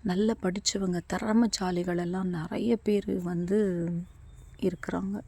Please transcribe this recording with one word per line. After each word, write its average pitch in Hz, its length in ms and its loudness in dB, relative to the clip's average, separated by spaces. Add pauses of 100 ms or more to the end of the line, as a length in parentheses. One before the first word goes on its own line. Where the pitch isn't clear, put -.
நல்ல 208 400 2
படிச்சவங்க, 185 640 0
திறமைசாலிகள் 185 920 2
எல்லாம் 185 300 -2
நிறைய 180 480 0
பேர் 202 460 0
வந்து 175 680 0 (680)
இருக்கிறாங்க. 190 680 -2